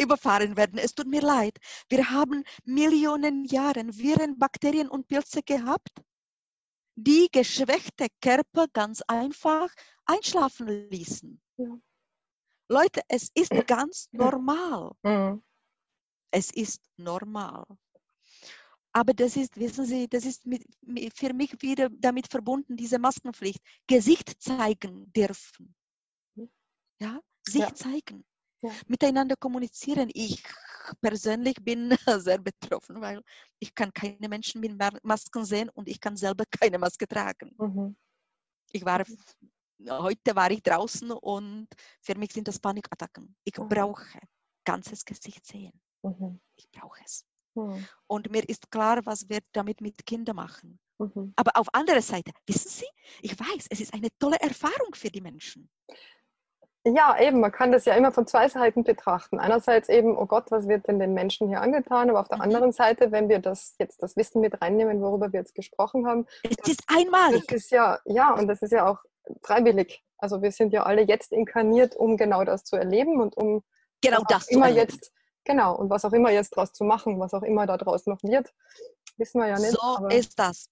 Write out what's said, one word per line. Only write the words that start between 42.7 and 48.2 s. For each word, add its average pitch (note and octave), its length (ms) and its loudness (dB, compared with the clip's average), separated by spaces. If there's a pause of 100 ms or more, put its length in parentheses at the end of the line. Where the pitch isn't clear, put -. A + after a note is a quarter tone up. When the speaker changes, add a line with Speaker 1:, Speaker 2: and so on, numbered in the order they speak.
Speaker 1:
Ich - 140 -12
Speaker 2:
Mhm. G#3+ 100 -10
Speaker 1:
brauche G#3 520 -4 (440)
ganzes F#3+ 400 -8
Gesicht - 400 -20
sehen. G3 280 -20 (300)
Speaker 2:
Mhm. F#3 380 -10 (160)
Speaker 1:
Ich - 140 -20
brauche - 340 -20
es. - 200 -18 (320)
Speaker 2:
Mhm. G3 300 -10 (200)
Speaker 1:
Und G#3 240 -6